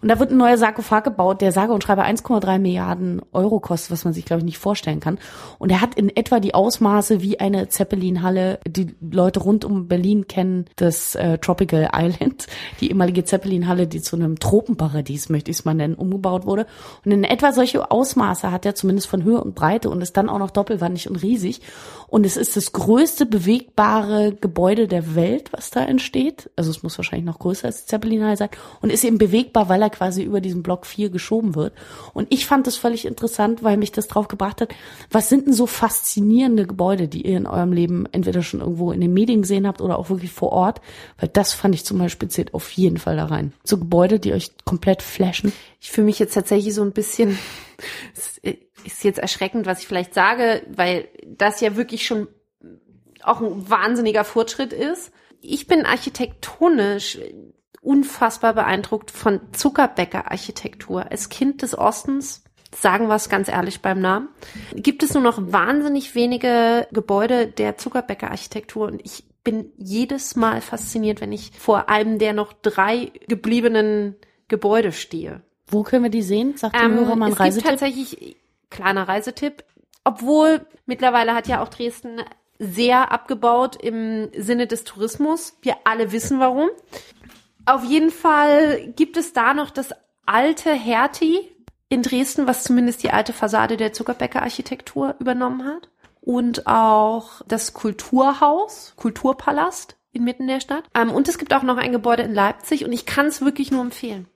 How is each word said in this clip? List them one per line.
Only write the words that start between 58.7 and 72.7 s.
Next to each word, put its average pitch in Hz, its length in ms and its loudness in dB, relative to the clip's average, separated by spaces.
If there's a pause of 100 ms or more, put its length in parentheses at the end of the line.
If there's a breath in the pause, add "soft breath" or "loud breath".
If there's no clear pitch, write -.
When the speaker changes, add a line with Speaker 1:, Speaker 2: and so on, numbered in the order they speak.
Speaker 2:
von 202 300 0 (120)
Zuckerbäcker-Architektur. - 1600 -4
Als - 180 -10
Kind 277 340 -2
des 262 140 -6
Ostens, - 680 -2 (300)
sagen 208 340 2
wir 214 60 4
es 208 140 -2
ganz 196 200 -2
ehrlich 180 320 -4
beim 190 200 -2
Namen, 196 280 0 (460 loud breath)
gibt - 280 0
es 294 120 -2
nur 285 80 4
noch 233 180 4
wahnsinnig 269 720 0
wenige 240 800 2
Gebäude 226 540 0
der 208 320 -4
Zuckerbäcker-Architektur 214 1080 -8
und - 180 -10
ich - 200 -18 (200)
bin 220 340 -4
jedes 240 560 -6
Mal 226 260 0
fasziniert, 220 600 -4
wenn 202 120 -8
ich - 240 -12
vor - 320 2
einem 214 300 2
der 214 140 2
noch 208 200 -2
drei 214 600 -2 (160)